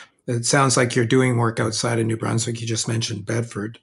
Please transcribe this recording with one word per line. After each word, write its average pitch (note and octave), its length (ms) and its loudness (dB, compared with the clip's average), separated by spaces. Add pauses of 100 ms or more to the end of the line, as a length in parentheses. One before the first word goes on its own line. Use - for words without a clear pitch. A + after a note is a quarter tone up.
(260)
It A#2+ 180 -2
sounds C3+ 320 4
like B2 200 2
you're A#2+ 100 4
doing B2+ 300 4
work A2+ 240 0
outside A#2 400 0
of A2+ 60 0
New A2+ 100 -2
Brunswick. A#2 440 -2
You A#2 60 -8
just A2+ 220 -4
mentioned A2+ 380 -4
Bedford, A2+ 560 -6